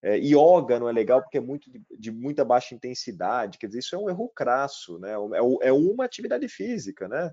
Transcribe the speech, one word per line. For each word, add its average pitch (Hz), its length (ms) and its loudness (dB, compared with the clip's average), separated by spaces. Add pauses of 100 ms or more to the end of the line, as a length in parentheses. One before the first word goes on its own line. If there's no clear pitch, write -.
é, 101 140 0
"yoga 143 640 6
não 120 80 -2
é 117 40 -2
legal 117 280 4
porque - 160 -8
é 135 60 0
muito 135 280 -12
de, 107 120 -20 (160)
de 110 120 -10
muita 131 360 -2
baixa 123 280 2
intensidade". 110 840 -6
Quer 113 80 -12
dizer, 110 140 -8
isso - 140 -10
é 180 40 -6
um 202 100 -4
erro 202 260 -6
crasso, 127 640 -2
né? 95 140 -10
É 107 60 -6
o, 110 440 0
é 131 80 4
uma 190 360 2
atividade 247 420 -4
física, 190 580 -8
né? 151 260 -6